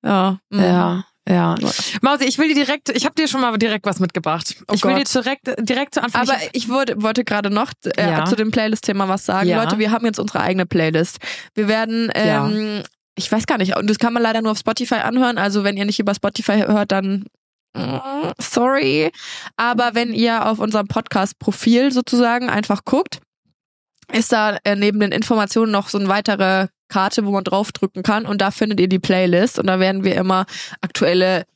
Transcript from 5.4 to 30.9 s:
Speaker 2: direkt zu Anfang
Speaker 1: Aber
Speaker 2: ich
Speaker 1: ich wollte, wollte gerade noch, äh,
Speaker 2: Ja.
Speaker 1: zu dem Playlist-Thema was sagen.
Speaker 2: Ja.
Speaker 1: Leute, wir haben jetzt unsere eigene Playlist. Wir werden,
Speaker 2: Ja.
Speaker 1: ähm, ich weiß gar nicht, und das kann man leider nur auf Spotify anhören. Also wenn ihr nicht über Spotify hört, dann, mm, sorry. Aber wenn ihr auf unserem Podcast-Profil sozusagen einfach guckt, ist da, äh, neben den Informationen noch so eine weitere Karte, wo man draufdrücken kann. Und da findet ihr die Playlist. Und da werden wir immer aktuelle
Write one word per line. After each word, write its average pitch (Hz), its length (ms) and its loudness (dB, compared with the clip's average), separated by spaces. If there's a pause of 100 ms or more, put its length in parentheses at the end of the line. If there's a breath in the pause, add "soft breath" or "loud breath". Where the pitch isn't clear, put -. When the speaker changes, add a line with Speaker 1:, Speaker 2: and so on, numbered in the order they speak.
Speaker 2:
direkt 262 240 -2
zu 294 100 0
Anfang 240 200 0
Speaker 1:
Aber 262 180 2
Speaker 2:
ich 160 80 -6 (140)
Speaker 1:
ich 220 60 -8
wollte, 247 320 0
wollte 220 220 0
gerade 208 260 -2
noch, 208 220 0 (240)
äh, 175 140 2
Speaker 2:
Ja. 156 160 0
Speaker 1:
zu 185 100 2
dem 214 160 0
Playlist-Thema 214 560 0
was 190 180 -2
sagen. 190 220 2
Speaker 2:
Ja. 165 160 2
Speaker 1:
Leute, 180 160 0
wir 214 120 2
haben 233 140 0
jetzt 214 140 0
unsere 202 220 -2
eigene 185 240 0
Playlist. 165 540 0 (340 loud breath)
Wir 214 160 -2
werden, 226 440 0
Speaker 2:
Ja. 214 360 2
Speaker 1:
ähm, 214 340 -4 (320)
ich - 160 -4
weiß 220 140 0
gar 262 140 0
nicht, 190 180 0
und 208 120 0
das 208 80 2
kann 233 140 2
man 233 120 0
leider 226 180 2
nur 220 100 0
auf 214 60 -2
Spotify 233 380 -2
anhören. 240 420 0
Also 202 260 0
wenn 202 140 0
ihr 202 80 -2
nicht 202 140 -2
über 202 160 0
Spotify 208 520 0
hört, 208 240 2
dann, 196 340 -2 (500)
mm, - 240 -6 (400)
sorry. 247 720 0 (460 loud breath)
Aber 240 360 0
wenn 233 200 -2
ihr 226 340 2
auf 214 120 0
unserem 214 280 0
Podcast-Profil 226 1040 0
sozusagen 240 580 2
einfach 208 340 -2
guckt, - 360 -2 (920)
ist 226 220 2
da, 214 320 2
äh, 202 100 2
neben 208 240 2
den 208 140 2
Informationen 220 580 2
noch 202 160 0
so 208 100 -4
eine 196 120 0
weitere 190 580 0 (220)
Karte, 202 360 0
wo 202 60 -2
man 196 140 -2
draufdrücken 190 580 -2
kann. 220 220 0
Und 202 160 -2
da 196 100 2
findet 214 300 -2
ihr 185 80 2
die 185 100 2
Playlist. 185 600 2
Und 190 80 0
da 185 120 2
werden 190 240 0
wir 190 120 2
immer 185 300 2 (360 loud breath)
aktuelle 185 640 2 (100)